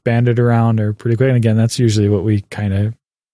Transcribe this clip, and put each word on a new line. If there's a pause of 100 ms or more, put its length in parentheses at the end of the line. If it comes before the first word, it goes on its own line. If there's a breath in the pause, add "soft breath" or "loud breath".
banded
around
are
pretty
quick.
And
again,
that's
usually
what
we
kinda (420)